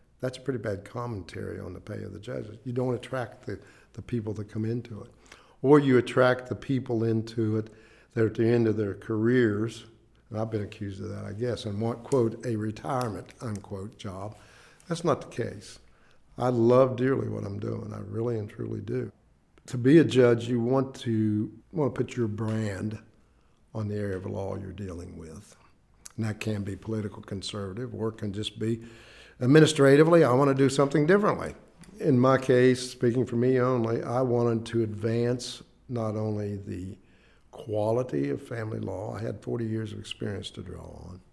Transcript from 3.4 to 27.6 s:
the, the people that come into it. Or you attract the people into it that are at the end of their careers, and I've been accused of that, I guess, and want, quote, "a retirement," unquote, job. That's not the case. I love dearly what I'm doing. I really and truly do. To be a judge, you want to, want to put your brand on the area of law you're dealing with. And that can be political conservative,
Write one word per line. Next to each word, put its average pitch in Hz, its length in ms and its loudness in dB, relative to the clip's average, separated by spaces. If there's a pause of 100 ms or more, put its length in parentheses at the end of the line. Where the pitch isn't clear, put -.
the, 101 120 -8 (340)
the - 100 -14
people 110 300 -6
that 101 180 -12
come 110 140 -6
into 117 360 -8
it. - 80 -20 (540)
Or 147 160 10
you 135 180 6
attract 127 500 2
the 117 80 -6
people 120 480 -2
into 113 540 0
it 107 140 -6 (420)
that 113 100 0
are 110 40 4
at 104 80 -6
the 113 120 2
end 117 200 4
of 107 100 0
their 101 160 -2
careers, 113 920 0 (440)
and 107 100 -8
I've 113 120 -4
been 104 120 -2
accused 98 380 -10
of 98 80 -10
that, 101 160 -10
I 101 60 -10
guess, 107 340 -4
and 104 160 -4
want, 117 220 -4
quote, 117 420 0
"a 117 100 -2
retirement," 110 840 -6
unquote, 104 560 -10
job. 101 380 -12 (540)
That's 170 160 -6
not 139 160 0
the - 220 -8
case. - 360 -12 (580)
I 123 120 0
love 123 480 4
dearly 123 320 0
what 107 160 -6
I'm 101 140 -8
doing. 110 340 -8
I 104 60 -10
really 110 380 -6
and 104 120 -8
truly 110 320 -10
do. 117 280 -6 (580)
To 127 100 -8
be 135 220 8
a 147 40 10
judge, 120 460 4
you 120 100 0
want 135 360 0
to, 107 540 0 (220)
want 147 240 -2
to 127 80 0
put - 140 -12
your 120 100 0
brand 107 720 -4 (760)
on 107 140 -4
the 104 80 -4
area 101 220 -4
of 95 80 -10
law 98 320 -6
you're 95 160 -10
dealing 87 440 -12
with. 82 380 -18 (600)
And 110 80 -2
that 107 160 -4
can 104 220 -4
be 98 120 -8
political 104 460 -8
conservative, 104 760 -10